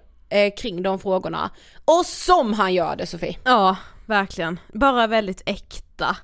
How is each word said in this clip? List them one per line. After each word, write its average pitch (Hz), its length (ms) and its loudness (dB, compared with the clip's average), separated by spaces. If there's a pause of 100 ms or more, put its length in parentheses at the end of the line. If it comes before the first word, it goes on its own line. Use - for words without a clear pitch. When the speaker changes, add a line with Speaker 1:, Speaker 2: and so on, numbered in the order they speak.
(280)
Speaker 1:
eh, 202 280 2
kring 185 260 -8
de 190 160 -2
frågorna. 185 520 -4 (340)
Och 339 220 4
som 311 460 2
han 196 220 0
gör 160 220 0
det, 175 100 -8
Sofie. 170 380 -8
Speaker 2:
Ja, 196 320 4 (300)
verkligen. 185 540 -4 (120)
Bara 247 340 2
väldigt 214 400 -2
äkta. - 760 -6